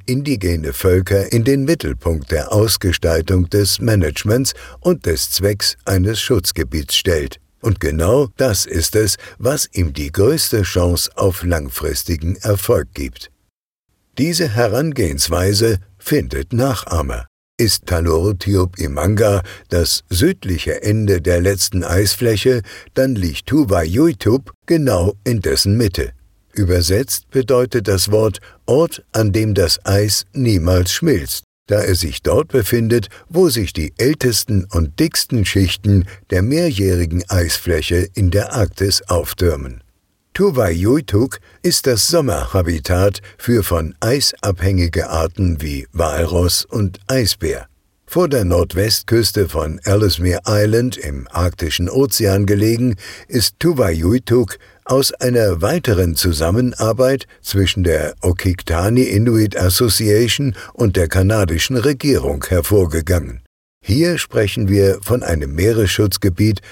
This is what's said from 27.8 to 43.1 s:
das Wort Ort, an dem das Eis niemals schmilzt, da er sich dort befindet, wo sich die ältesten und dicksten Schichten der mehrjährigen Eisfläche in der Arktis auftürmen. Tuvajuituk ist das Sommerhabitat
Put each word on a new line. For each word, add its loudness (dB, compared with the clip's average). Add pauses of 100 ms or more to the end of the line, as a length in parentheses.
das 0
Wort 2 (260)
Ort, 0
an 0
dem 0
das 0
Eis 0
niemals 2
schmilzt, -2 (240)
da 2
er 0
sich -4
dort 0
befindet, 0 (180)
wo 2
sich -2
die -4
ältesten 0
und -2
dicksten 0
Schichten 2 (240)
der 0
mehrjährigen 0
Eisfläche 0
in 2
der -2
Arktis -2
auftürmen. -2 (520)
Tuvajuituk 0 (240)
ist 0
das 2
Sommerhabitat 0 (180)